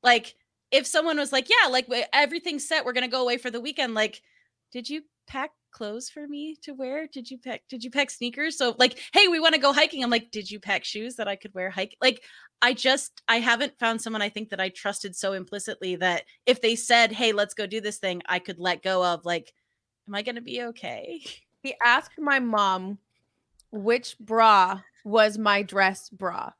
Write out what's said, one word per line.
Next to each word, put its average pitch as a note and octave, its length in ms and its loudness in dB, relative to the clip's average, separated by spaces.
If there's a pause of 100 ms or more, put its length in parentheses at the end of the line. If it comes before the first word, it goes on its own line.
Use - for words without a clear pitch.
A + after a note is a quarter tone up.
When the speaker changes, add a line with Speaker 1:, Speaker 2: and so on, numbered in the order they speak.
Speaker 1:
Like, A#3 320 2 (360)
if C4 160 2
someone D#4 320 0
was C#4 140 -2
like, C4 180 -2
"Yeah, A4 180 6
like, B3+ 180 0
w-, A#3+ 260 -2
everything's D4 540 0
set, D#4 180 -2
we're B3 100 -4
gonna B3 140 -2
go B3+ 140 -2
away B3 160 0
for B3 120 -8
the A#3 100 -6
weekend," B3+ 340 -4
like, G#3+ 280 -2 (480)
did B3 180 -10
you D4+ 140 -8 (240)
pack C#4 240 -6 (200)
clothes A3 400 -10
for D4 180 -14
me D4 340 -10
to D4 100 -14
wear? C4+ 340 -6
Did B3+ 240 -14
you C4 80 -16
pack, B3 300 -12
did A#3+ 160 -12
you B3 60 -10
pack C#4 200 0
sneakers? C#4+ 480 -6
So, A#3+ 200 0
like, B3 200 4 (140)
"Hey, G4+ 160 8
we E4 120 2
wanna D#4+ 180 4
go C#4 140 4
hiking." D4 320 2
I'm A#3+ 60 0
like, A#3 200 0
"Did G#3 200 -10
you G#3 100 -14
pack G3 240 -4
shoes A#3 320 -8
that G#3 120 -6
I G3 80 -6
could G3 180 -20
wear F#3 160 -6
hike-," F#3+ 300 -6
like, B3+ 220 2 (380)
I B3 140 4
just, - 540 0
I A3+ 120 4
haven't A#3+ 380 0
found A3+ 240 0
someone A3 200 -4
I G3+ 60 -2
think G#3+ 220 -10
that F#3+ 100 -8
I F#3+ 80 0
trusted G3 480 -8
so G3 160 -4
implicitly F#3+ 640 -6
that F3+ 280 0 (220)
if B3 140 4
they A3+ 160 2
said, A#3 360 4
"Hey, A3 200 0
let's G3+ 220 0
go G#3 120 -6
do G#3+ 140 -6
this G#3 180 -8
thing," F3 280 -6
I F3+ 120 -2
could F3 200 -10
let F3+ 240 -2
go F#3 220 0
of, E3+ 200 0
like, E3+ 280 -4 (560)
"Am G#3 60 -12
I G#3 80 -4
gonna A#3 180 -8
be A#3+ 220 -8
okay?" A#3 600 -12
<laughs> - 220 -18 (180)
Speaker 2:
He C4+ 100 -8 (100)
asked A#3+ 340 2
my C#4+ 220 0
mom G3+ 580 -2 (720)
which A#3 480 -2
bra G#3 640 6 (240)
was G#3+ 340 4
my G#3 240 2
dress F#3+ 480 0
bra F#3+ 500 -6